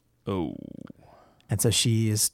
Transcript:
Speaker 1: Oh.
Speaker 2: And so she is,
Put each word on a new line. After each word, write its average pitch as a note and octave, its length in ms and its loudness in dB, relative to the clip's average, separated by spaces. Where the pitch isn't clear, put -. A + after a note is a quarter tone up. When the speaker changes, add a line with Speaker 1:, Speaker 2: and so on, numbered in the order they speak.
Speaker 1:
Oh. E2 300 -4
Speaker 2:
And G#2+ 120 0
so B2 80 4
she A2+ 400 2
is, G#2+ 240 0